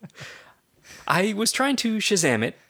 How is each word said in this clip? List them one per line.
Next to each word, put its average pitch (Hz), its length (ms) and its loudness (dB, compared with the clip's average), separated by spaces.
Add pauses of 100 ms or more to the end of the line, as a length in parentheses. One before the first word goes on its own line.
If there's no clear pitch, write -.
(1080)
I 190 260 2
was 214 180 0
trying 269 260 0
to 220 200 -2
Shazam 160 460 2
it 131 140 -4 (120)